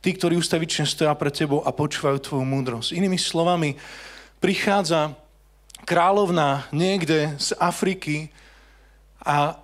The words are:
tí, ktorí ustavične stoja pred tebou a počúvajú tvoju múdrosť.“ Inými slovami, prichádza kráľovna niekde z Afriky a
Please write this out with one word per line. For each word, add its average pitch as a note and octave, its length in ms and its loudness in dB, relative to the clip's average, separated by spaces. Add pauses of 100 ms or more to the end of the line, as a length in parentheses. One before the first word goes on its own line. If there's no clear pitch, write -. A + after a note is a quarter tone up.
tí, F#3+ 120 2
ktorí E3+ 240 2
ustavične D#3+ 480 0
stoja D3+ 320 0
pred C#3+ 160 -2
tebou D3 280 0
a C3+ 120 -2
počúvajú C#3+ 440 -2
tvoju C3+ 280 -4
múdrosť.“ C3 480 -4
Inými F#3 240 0
slovami, E3 560 0 (680)
prichádza E3+ 720 2 (720)
kráľovna F3 880 4
niekde D#3+ 640 2
z - 240 -2
Afriky E3+ 680 -2 (920)
a D3 420 2